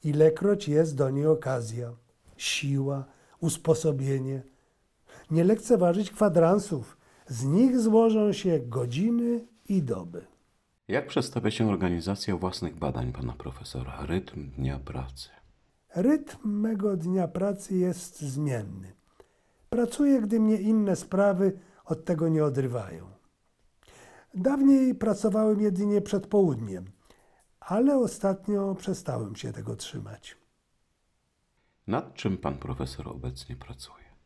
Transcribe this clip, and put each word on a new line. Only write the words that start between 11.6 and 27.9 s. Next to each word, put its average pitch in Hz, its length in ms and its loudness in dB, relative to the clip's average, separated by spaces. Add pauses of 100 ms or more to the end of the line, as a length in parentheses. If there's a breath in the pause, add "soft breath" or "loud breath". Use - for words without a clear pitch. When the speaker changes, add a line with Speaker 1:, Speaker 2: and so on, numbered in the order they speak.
Speaker 2:
organizacja 92 680 -2
własnych 85 400 -6
badań 64 360 -4
pana 64 200 -8
profesora? 65 760 -12
Rytm 73 440 -8
dnia 65 280 -6
pracy. 65 500 -12 (680)
Speaker 1:
Rytm 285 440 0 (220)
mego 208 360 -2
dnia 180 320 -2
pracy 196 460 -4
jest 180 460 -2
zmienny. 120 720 -6 (800 soft breath)
Pracuję, 240 500 2
gdy 220 200 0
mnie 214 160 4
inne 202 400 2
sprawy 196 600 2 (260 loud breath)
od 160 200 -6
tego 165 240 0
nie 156 160 2
odrywają. 120 600 -4 (1300 loud breath)
Dawniej 269 600 4
pracowałem 214 680 2
jedynie 208 400 2
przed 196 260 -4
południem, 113 580 0 (760 soft breath)
ale 269 380 2